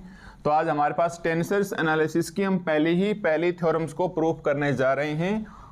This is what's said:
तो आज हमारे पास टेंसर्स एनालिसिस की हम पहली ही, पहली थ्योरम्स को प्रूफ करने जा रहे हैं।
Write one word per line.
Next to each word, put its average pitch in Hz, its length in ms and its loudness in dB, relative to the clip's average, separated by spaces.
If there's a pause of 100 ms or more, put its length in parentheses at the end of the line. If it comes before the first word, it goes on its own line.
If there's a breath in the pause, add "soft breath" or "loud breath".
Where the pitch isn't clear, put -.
(460 loud breath)
तो 151 40 0
आज 160 200 2
हमारे 147 240 2
पास 170 300 0
टेंसर्स 175 500 0
एनालिसिस 156 560 0
की 196 140 -2
हम 190 160 2
पहली 160 360 2
ही, 196 200 2
पहली 170 360 2
थ्योरम्स 165 420 0
को 185 140 0
प्रूफ 160 380 0
करने 143 280 0
जा 131 200 2
रहे 147 180 -2
हैं। 190 340 -2 (260 loud breath)